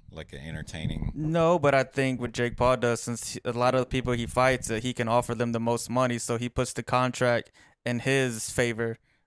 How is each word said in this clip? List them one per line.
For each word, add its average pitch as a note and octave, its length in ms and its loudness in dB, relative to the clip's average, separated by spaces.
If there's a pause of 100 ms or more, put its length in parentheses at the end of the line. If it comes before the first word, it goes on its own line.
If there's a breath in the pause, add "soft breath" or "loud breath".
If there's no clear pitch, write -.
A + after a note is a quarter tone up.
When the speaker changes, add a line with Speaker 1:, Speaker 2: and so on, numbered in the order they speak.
(100)
Speaker 1:
like, D#2+ 220 -14
an C#2+ 60 -12
entertaining D#2 760 -6
Speaker 2:
No, E3 440 2
but C#3 160 4
I C3+ 80 4
think C3 400 0
what A#2 100 -4
Jake A#2+ 240 -2
Paul B2 220 4
does, A#2 240 0
since - 320 -6
he, - 100 -10
a B2 80 -2
lot B2 220 2
of C3 60 4
the B2 60 0
people B2 280 -2
he A#2+ 100 -2
fights, B2+ 460 2
uh, A2 100 0
he B2 140 -2
can A#2 120 -2
offer A#2+ 280 2
them A#2 180 0
the A#2 80 -2
most A#2 300 0
money, B2 280 2
so A#2 200 -2
he A#2+ 100 -4
puts B2 240 -2
the A#2+ 100 -6
contract B2 720 0 (320 soft breath)
in A#2+ 140 -2
his C3 500 0
favor. A#2 480 -2 (300)